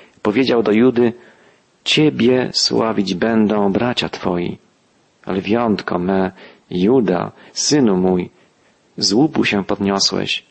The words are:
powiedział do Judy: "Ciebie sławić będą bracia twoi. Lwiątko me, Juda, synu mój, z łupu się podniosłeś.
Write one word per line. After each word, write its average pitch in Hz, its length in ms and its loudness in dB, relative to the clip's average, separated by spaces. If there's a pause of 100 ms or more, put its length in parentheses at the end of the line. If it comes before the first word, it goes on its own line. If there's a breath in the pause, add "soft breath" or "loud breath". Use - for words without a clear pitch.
(220 loud breath)
powiedział 117 420 0
do 104 80 0
Judy: 117 420 4 (720 loud breath)
"Ciebie 127 680 2
sławić 110 640 -2
będą 107 560 2
bracia 117 380 -2
twoi. 90 480 -6 (680)
Lwiątko 98 720 -2
me, 92 320 -2 (380 loud breath)
Juda, 95 640 0 (220 loud breath)
synu 123 440 2
mój, 92 320 0 (680 soft breath)
z - 160 -2
łupu 139 320 2
się 101 180 -2
podniosłeś. 98 880 -2